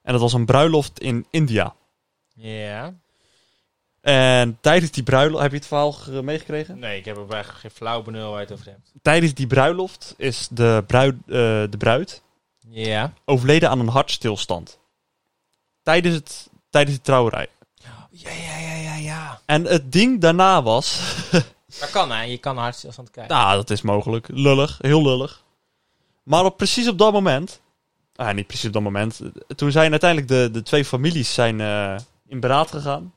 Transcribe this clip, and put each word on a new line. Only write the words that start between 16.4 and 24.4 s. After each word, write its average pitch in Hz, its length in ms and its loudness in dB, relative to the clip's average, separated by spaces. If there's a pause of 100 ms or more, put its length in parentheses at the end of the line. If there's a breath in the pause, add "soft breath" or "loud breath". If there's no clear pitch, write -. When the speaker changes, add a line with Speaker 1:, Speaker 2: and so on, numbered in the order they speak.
Speaker 1:
tijdens 143 280 2
de - 60 -14
trouwerij. 123 440 2 (280)
Speaker 2:
Ja, - 360 -20
ja, 165 480 -14
ja, 160 160 -10
ja, 156 200 -10
ja. 156 500 -10
Speaker 1:
En 156 200 0
het 139 260 0
ding 220 300 2
daarna 170 420 4
was 113 360 0 (320)
<laughs> - 480 -2
Speaker 2:
Dat 143 120 -8
kan, 170 200 -2
hè? 113 120 -4
Je 120 140 -8
kan 131 200 -8
hartstilstand 120 540 -10
krijgen. 120 240 -8
Speaker 1:
Nou, 101 200 4
dat 101 140 -2
is 104 120 -2
mogelijk. 107 500 -2
Lullig. 139 500 2